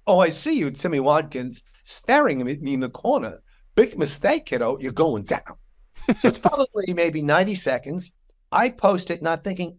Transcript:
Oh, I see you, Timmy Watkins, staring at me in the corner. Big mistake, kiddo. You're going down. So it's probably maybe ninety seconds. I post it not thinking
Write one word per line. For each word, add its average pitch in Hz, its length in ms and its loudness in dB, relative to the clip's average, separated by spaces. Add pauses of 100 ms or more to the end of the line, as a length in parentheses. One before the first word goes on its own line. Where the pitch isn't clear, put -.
Oh, 185 120 4
I 180 100 6
see 214 240 -4
you, 175 180 0
Timmy 160 280 -4
Watkins, 135 640 0 (200)
staring 233 580 2
at 135 200 -4
me 139 120 -4
in 131 60 0
the 127 100 -2
corner. 143 520 -4 (340)
Big 240 220 4
mistake, 196 480 -2
kiddo. 120 340 -2
You're 131 120 -8
going 139 320 0
down. - 180 -4 (760)
So - 80 2
it's - 120 4
probably 214 540 -2
maybe 165 280 0
ninety 175 340 2
seconds. 165 560 -4 (400)
I 226 180 2
post 196 400 0
it 175 120 -6
not 165 220 -2
thinking 180 340 -6